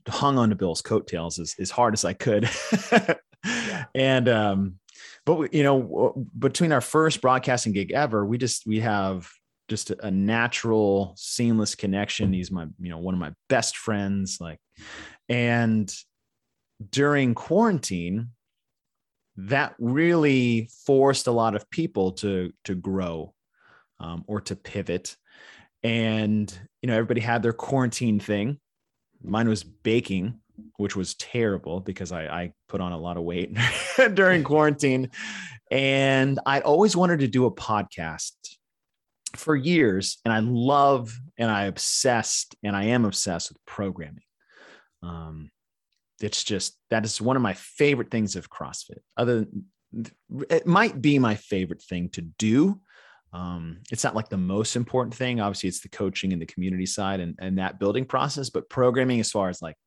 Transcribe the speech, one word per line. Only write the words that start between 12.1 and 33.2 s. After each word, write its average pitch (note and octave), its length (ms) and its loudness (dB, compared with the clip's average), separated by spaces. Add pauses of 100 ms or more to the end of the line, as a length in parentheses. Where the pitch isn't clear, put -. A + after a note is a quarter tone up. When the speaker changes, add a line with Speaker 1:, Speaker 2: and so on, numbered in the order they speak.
Speaker 1:
He's F2+ 160 -4
my, F2 160 -6 (120)
you F2 120 -10
know, E2 80 -10
one F2+ 160 -4
of F2+ 60 -2
my D#2 120 -6 (160)
best B2 300 0
friends, G2 640 -2
like, D#2+ 160 -12 (720)
and A#2 600 2 (1000)
during C#3 440 2
quarantine, A#2 920 0 (1080)
that B2+ 420 -2
really C3 880 2 (160)
forced C3+ 420 4
a B2 60 2
lot A2+ 220 2
of - 160 -6
people G2 420 0
to, F#2 400 -4 (120)
to G2 100 -4
grow, F2+ 580 -4 (680)
um, E2+ 260 -10
or G#2 160 -6
to - 140 -8
pivot. - 600 -6 (640)
And, A2 720 0 (300)
you B2 60 -4
know, A#2 60 0
everybody A2+ 280 0
had A#2 200 0
their A#2 120 2
quarantine A#2 680 0
thing. G#2+ 380 -2 (640)
Mine A2 260 0
was G#2+ 160 0
baking, A2 760 -2 (360)
which G2+ 200 -4
was F#2 180 -6
terrible G2 640 -4
because F#2 320 -10
I, D#2+ 140 -6
I E2+ 260 -6 (160)
put F#2+ 140 -6
on F2 100 -4
a E2+ 60 -8
lot F2 180 -6
of E2+ 60 -6